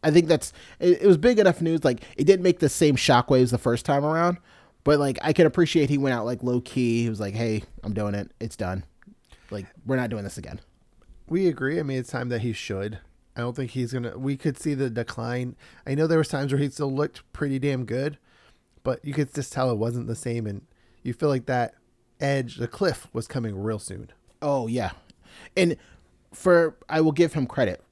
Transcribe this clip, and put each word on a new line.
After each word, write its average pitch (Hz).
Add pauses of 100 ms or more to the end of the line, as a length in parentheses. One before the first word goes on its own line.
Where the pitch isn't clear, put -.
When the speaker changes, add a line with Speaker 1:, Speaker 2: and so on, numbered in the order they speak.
Speaker 1:
I 156
think 165
that's, 156 (280)
it, 180
it 190
was 185
big 208
enough 190
news. 165
Like, 127 (160)
it 165
didn't 180
make 180
the 151
same 147
shockwaves 127
the 120
first 120
time 143
around, 170 (460)
but, 147
like, 139
I 156
can 165
appreciate 151
he 143
went 135
out, 113
like, 120
low 123
key. 120
He 117
was 104
like, 101
"Hey, 110 (220)
I'm 107
doing 104
it. 101 (100)
It's 113
done. 95 (680)
Like, 98 (200)
we're 135
not 123
doing 107
this 98
again." - (680)
Speaker 2:
We 185
agree. 147
I 165
mean, 135
it's 123
time 123
that 117
he 117
should. 104 (360)
I 123
don't 123
think 131
he's 123
gonna, 120
we 135
could 151
see 147
the 131
decline. 120 (300)
I 135
know 156
there 160
was 151
times 139
where 139
he 143
still 147
looked 147 (100)
pretty 139
damn 131
good, 135 (640)
but 120
you 143
could 143
just -
tell 131
it 113
wasn't 117
the 113
same. 117
And 101 (420)
you 123
feel 151
like 135
that 123 (440)
edge, 139
the 120
cliff -
was 113
coming 113
real 107
soon. - (320)
Speaker 1:
Oh, 139
yeah. 113 (680)
And 170 (560)
for, 170 (120)
I 160
will 156
give 160
him 139
credit. -